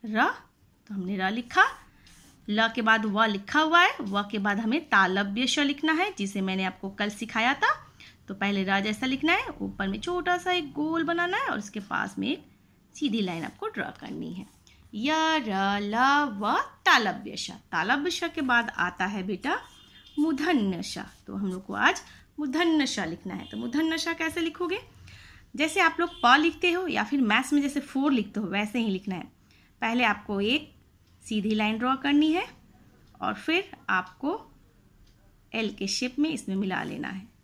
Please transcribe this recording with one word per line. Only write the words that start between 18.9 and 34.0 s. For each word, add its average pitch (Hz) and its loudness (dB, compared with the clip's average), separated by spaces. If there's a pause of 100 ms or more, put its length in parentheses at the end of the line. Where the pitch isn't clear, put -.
है 202 -4
बेटा 254 -2 (580)
मूर्धन्य 277 2
श। - -8 (300)
तो 202 -8
हम 196 -2
लोग 185 -6
को 190 -10
आज 254 2 (380)
मूर्धन्य 302 2
श - -6
लिखना 175 -6
है। 185 -10
तो - -10
मूर्धन्य 294 -2
श 330 -4
कैसे 330 -4
लिखोगे? 339 -4 (760)
जैसे 320 0
आप 330 4
लोग 339 0 (140)
प 240 10
लिखते 330 2
हो 359 0
या 214 0
फिर 269 0
मैथ्स 240 2
में 285 6
जैसे 285 -2
फ़ोर 277 0
लिखते 220 0
हो, 208 -4
वैसे 208 -2
ही 226 0
लिखना 190 -4
है। 165 -10 (540)
पहले 233 0
आपको 202 0
एक 254 -2 (520)
सीधी 214 0
लाइन 214 0
ड्रॉ 254 2
करनी 294 4
है 370 0 (760)
और 214 -2
फिर 339 -2 (180)
आपको 202 -4 (1120)